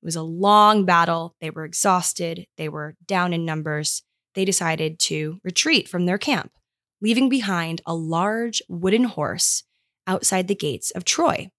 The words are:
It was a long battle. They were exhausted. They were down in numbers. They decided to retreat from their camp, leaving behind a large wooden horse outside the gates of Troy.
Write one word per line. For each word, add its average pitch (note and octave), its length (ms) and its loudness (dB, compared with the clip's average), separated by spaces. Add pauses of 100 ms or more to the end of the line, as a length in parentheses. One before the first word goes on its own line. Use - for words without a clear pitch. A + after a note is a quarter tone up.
It - 40 -14
was E3 120 -4
a D#3+ 40 -6
long G3+ 600 6
battle. E3+ 560 2
They D#3+ 100 -8
were D#3 140 -12
exhausted. E3+ 800 0 (120)
They D#3 100 -6
were D3+ 380 -10
down F3+ 260 0
in E3 140 -2
numbers. D#3 580 -4 (320)
They F#3+ 80 0
decided D#3+ 560 -2
to D#3 460 -2
retreat C4 420 -2
from F3+ 200 -2
their F#3 100 0
camp, - 340 -2 (480)
leaving A#3 300 4
behind F3+ 560 -2
a E3+ 100 -4
large G3 720 -2
wooden F#3+ 380 2
horse - 580 -2 (440)
outside F#3 420 0
the G3+ 60 2
gates D3 360 -4
of F3+ 140 -10
Troy. - 540 0